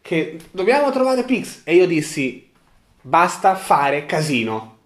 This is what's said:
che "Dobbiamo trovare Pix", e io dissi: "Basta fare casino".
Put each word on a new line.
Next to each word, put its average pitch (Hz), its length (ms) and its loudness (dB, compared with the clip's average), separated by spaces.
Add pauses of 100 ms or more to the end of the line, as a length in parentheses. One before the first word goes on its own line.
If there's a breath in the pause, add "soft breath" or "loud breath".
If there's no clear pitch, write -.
che 160 380 -4 (120)
"Dobbiamo 254 400 0
trovare 262 320 0
Pix", 247 400 -4
e 165 120 0
io 180 100 8
dissi: 147 640 -4 (520)
"Basta 175 540 2
fare 147 500 0
casino". 117 800 -4